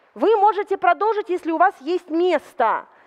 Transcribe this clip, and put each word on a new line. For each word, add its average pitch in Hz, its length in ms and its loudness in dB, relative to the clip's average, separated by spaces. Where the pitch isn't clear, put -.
Вы 349 200 2
можете 392 400 0
продолжить, 392 540 0
если 339 220 -6
у 320 60 -2
вас 359 220 2
есть 330 300 -6
место. 294 800 -2